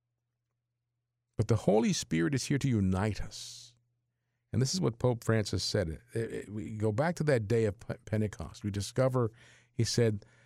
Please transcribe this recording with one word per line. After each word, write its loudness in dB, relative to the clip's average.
But 0
the 4
Holy 4
Spirit 0
is -2
here 2
to 0
unite 2
us. -14
And 0
this 0
is -2
what 0
Pope 0
Francis 0
said. -2
It, -4
it, -8
we -8
go -2
back 0
to -4
that 4
day 2
of -2
Pe-, -10
Pentecost. -4
We -4
discover, 0
he 0
said, 2